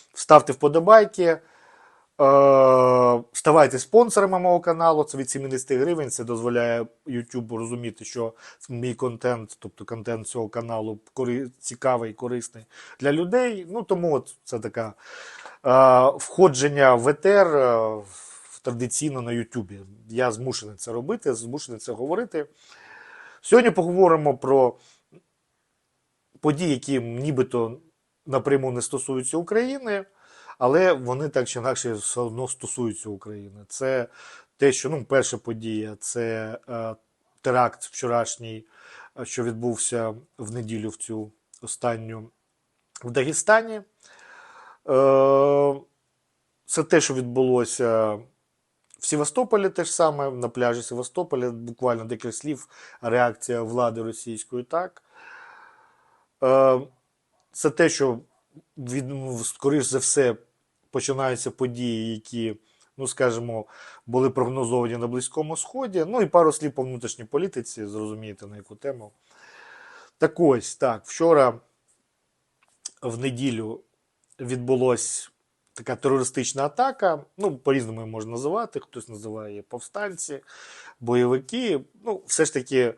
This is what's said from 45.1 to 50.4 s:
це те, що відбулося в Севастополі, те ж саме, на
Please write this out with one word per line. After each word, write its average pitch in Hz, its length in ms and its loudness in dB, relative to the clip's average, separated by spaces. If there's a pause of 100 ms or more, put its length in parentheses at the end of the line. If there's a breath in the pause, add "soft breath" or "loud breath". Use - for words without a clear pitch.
це - 160 -2
те, 156 180 4
що 139 140 -2
відбулося 120 1000 0 (840)
в - 80 -8
Севастополі, 196 640 0
те 180 160 -4
ж - 100 -6
саме, 143 360 0
на 123 180 -6